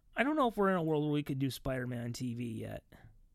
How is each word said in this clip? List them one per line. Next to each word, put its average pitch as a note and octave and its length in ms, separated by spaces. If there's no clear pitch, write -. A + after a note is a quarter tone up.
I A3 60
don't D4 140
know C#4 100
if A3+ 100
we're G3 140
in F#3 60
a E3+ 60
world D#3 200
where D3+ 100
we D3 120
could C3+ 160
do C3+ 100
Spider-Man B2 540
on A#2+ 80
T A#2+ 220
V A#2+ 100
yet. G#2+ 400